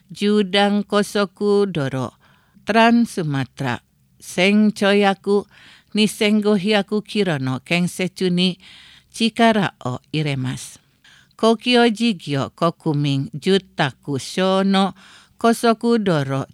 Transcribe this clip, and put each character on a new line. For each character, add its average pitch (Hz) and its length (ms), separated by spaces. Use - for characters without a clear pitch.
縦 208 300
断 202 400
高 208 200
速 202 680
道 143 180
路、 131 220
ト 208 80
ラ 226 160
ン 233 160
ス 196 180
マ 139 220
ト - 180
ラ、 123 200
千 208 520
兆 202 220
約 202 520
二 208 140
千 214 340
五 208 160
百 208 440
キ 202 240
ロ 156 140
の 131 200
建 175 280
設 185 420
に 180 300
力 226 640
を 127 160
入 156 120
れ 143 140
ま 131 200
す。 - 220
公 226 220
共 240 320
事 226 260
業、 139 360
国 165 440
民、 139 380
住 185 260
宅、 143 600
省 190 440
の 196 300
高 233 160
速 233 440
道 170 240
路 135 300